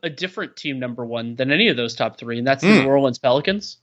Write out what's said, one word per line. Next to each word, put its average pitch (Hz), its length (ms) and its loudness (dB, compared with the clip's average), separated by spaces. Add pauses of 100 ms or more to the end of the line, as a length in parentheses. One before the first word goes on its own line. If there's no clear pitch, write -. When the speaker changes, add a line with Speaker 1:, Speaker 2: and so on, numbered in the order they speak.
Speaker 1:
a 170 80 -6
different 185 460 -10
team 139 220 -6
number 123 280 -6
one 117 300 -6
than 131 140 0
any 196 180 4
of 139 80 2
those 117 180 -4
top 113 240 -4
three, 117 200 -8
and 120 80 -2
that's 135 160 0
the 175 60 2
Speaker 2:
Hmm. 208 120 8
Speaker 1:
New 135 80 2
Orleans 135 300 2
Pelicans 123 640 -2